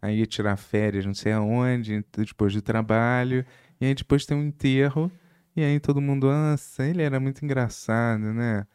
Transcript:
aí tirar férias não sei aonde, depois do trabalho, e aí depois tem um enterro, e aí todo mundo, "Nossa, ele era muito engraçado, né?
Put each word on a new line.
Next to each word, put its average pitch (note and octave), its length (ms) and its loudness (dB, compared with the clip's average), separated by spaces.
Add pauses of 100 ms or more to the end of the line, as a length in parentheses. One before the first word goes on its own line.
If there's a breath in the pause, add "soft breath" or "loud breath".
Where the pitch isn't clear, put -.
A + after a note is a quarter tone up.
aí G#2+ 240 0
tirar G#2 300 -2
férias G2+ 500 0
não G2 80 -4
sei G#2+ 200 -2
aonde, A2 680 0 (140)
depois G#2 360 0
do G#2 80 -2
trabalho, A#2+ 840 0 (360 soft breath)
e B2+ 40 0
aí C3+ 80 2
depois C#3+ 320 0
tem D3 120 -2
um D3 100 -2
enterro, C#3+ 640 2 (440 soft breath)
e D#3+ 60 -2
aí D3 180 2
todo C#3+ 220 0
mundo, C#3 260 2
"Nossa, D3 600 0
ele E3+ 160 0
era C#3 160 0
muito C3+ 240 -4
engraçado, A#2 880 0
né? A2+ 420 -2